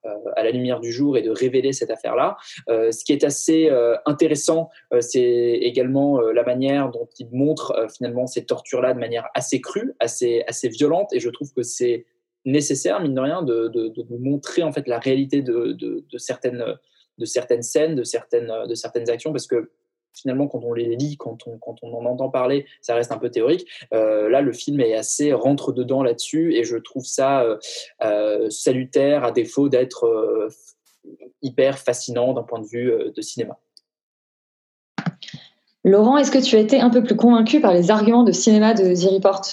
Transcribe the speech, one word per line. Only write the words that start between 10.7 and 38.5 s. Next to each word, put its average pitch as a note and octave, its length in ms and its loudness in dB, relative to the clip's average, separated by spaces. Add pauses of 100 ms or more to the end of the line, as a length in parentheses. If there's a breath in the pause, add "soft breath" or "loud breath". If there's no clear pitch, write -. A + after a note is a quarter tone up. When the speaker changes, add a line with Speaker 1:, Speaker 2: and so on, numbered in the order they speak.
Speaker 1:
violente, F3 280 0
et B2 60 0
je A#2 100 -4
trouve C#3+ 240 -12
que B2 100 -4
c'est A#2+ 420 -2 (400)
nécessaire, D3 560 0
mine C#3 140 -2
de C3 60 -2
rien, D#3+ 200 -2
de, A#2 340 -2
de, A2+ 140 -2
de A2+ 200 -12
nous A#2+ 100 -10
montrer, C#3 440 -2
en D#3 80 -2
fait, C#3+ 160 -6
la A#2 120 -4
réalité C3+ 420 0
de, A#2 400 -2
de, A2+ 320 -8
de B2 40 -12
certaines, - 460 -6 (540)
de A#2 80 -8
certaines A#2+ 380 -2
scènes, D#3 320 0
de B2+ 80 -4
certaines, A#2 480 -4 (180)
de A#2 60 -4
certaines A#2 340 -6
actions, A#2+ 220 -4
parce - 160 -6
que A2+ 240 -4 (420)
finalement, C3+ 340 -4
quand B2 160 -8
on A#2+ 100 -4
les A#2 220 -2
lit, C#3+ 220 -6
quand A#2 300 -14
on, A2+ 100 -14
quand A2+ 240 -16
on A#2 160 -14
en A#2 80 -8
entend B2+ 240 -4
parler, C3+ 360 0 (160 soft breath)
ça A#2+ 140 -4
reste A#2 160 -2
un A2 60 -6
peu A#2+ 120 -4
théorique. C3 360 0 (280 loud breath)
Euh, A2 360 2
là, C3+ 120 4
le B2+ 120 0
film C#3+ 260 -4
est A2+ 160 2
assez C#3+ 380 0
rentre-dedans C3 680 0
là-dessus, D3+ 500 0
et A#2 100 2
je A#2 140 -4
trouve B2+ 280 -10
ça, C3+ 360 2
euh, A2 160 2 (460 loud breath)
euh, G#2+ 460 0
salutaire, C#3 760 0
à A#2 80 0
défaut B2 360 0
d'être, B2+ 380 0
euh, A2 420 0 (960)
hyper C3+ 380 0
fascinant B2 540 -2
d'un A#2 100 -4
point A2+ 180 -8
de G#2+ 60 -12
vue, A#2+ 240 -2
euh, A2+ 260 -2
de A2 40 -8
cinéma. G#2+ 360 -10 (2250 loud breath)
Speaker 2:
Laurent, G#3+ 340 6
est-ce C4+ 140 2
que C4 120 4
tu - 120 2
as A3 40 8
été G#3+ 200 4
un A#3+ 100 6
peu B3 140 4
plus - 120 2
convaincu A#3 440 6
par G#3 140 6
les F3 180 6
arguments A3 320 6
de G#3 80 6
cinéma G#3+ 420 4